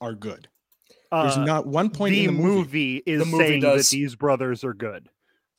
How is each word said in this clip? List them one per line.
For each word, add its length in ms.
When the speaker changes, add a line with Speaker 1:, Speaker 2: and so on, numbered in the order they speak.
Speaker 1:
are 120
good. 340
There's 260
Speaker 2:
Uh, 80
Speaker 1:
not 220
one 220
point 240
Speaker 2:
the 120
Speaker 1:
in 20
the 140
movie 160
Speaker 2:
movie 480
is 140
Speaker 3:
The 60
movie 180
Speaker 2:
saying 180
Speaker 3:
does. 280
Speaker 2:
that 60
these 200
brothers 480
are 100
good. 360